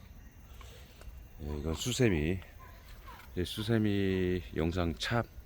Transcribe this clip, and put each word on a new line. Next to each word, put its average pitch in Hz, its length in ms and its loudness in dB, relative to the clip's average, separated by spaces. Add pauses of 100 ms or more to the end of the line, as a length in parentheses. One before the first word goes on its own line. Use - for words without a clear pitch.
(1400)
예, 73 160 -4
이건 78 160 0
수세미. 95 640 4 (920)
이제 90 140 0
수세미 101 960 4 (140)
영상 85 380 2
참 120 280 2 (220)